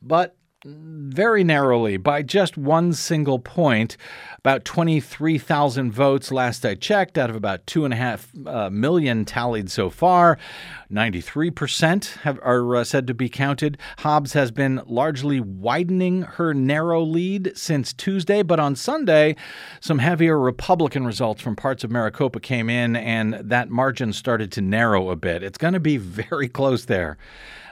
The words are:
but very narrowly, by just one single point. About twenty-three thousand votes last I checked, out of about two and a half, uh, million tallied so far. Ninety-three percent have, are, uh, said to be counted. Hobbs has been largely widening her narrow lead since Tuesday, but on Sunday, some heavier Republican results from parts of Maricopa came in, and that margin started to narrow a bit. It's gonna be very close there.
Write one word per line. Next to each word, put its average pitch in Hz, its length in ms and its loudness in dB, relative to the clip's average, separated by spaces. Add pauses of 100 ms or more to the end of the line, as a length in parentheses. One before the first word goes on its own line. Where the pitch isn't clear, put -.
but 170 340 0 (300)
very 160 800 0
narrowly, 123 540 4
by 143 240 0
just 190 340 0
one 160 380 2
single 143 440 0
point. 123 600 0 (400)
About 135 260 2
twenty-three 160 720 0
thousand 135 560 0
votes 135 400 2
last 123 320 -2
I 104 100 0
checked, 196 440 0
out 131 100 2
of 110 80 -6
about 101 300 -4
two 156 180 0
and 135 80 -2
a 117 60 -2
half, 120 320 -4 (160)
uh, 113 240 -4
million 120 560 2
tallied 117 440 -4
so 95 200 -2
far. 175 480 4 (500)
Ninety-three 107 600 -2
percent 165 720 -2
have, 139 200 -2
are, 123 340 2
uh, 120 80 2
said 131 240 0
to 131 60 -4
be 123 140 -2
counted. 139 480 -2 (220)
Hobbs 151 340 0
has 135 180 2
been 131 360 0
largely 139 520 0
widening 170 840 -2
her 160 320 -2
narrow 156 480 0
lead 180 520 -2
since - 380 -4
Tuesday, 196 500 0
but 170 160 4
on 143 160 2
Sunday, 160 640 4 (440)
some 160 180 0
heavier 160 400 4
Republican 135 680 2
results 113 380 -2
from 110 140 -4
parts 135 280 -4
of 113 60 -8
Maricopa 117 500 -2
came 117 300 -2
in, 120 260 0
and 113 380 -2
that 120 340 -2
margin 120 460 -2
started 110 380 -2
to 107 100 -4
narrow 98 480 2
a 90 60 -2
bit. 87 260 -4
It's 98 160 -10
gonna 175 220 0
be 151 180 0
very 107 500 -6
close 135 380 0
there. 87 320 -2 (540)